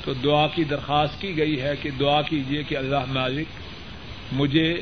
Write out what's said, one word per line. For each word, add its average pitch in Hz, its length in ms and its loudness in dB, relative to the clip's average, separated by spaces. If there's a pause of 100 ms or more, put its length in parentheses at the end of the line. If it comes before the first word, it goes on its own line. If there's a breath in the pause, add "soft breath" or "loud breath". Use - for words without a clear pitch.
تو 139 100 -2
دعا 147 320 4
کی 160 180 0
درخواست 143 560 0
کی 190 160 -4
گئی 151 260 2
ہے 147 100 0 (100)
کہ 156 80 -4
دعا 143 320 4
کیجیے 143 400 0
کہ 147 140 -4
اللہ 135 320 0
مالک 131 380 -2 (880)
مجھے 147 500 4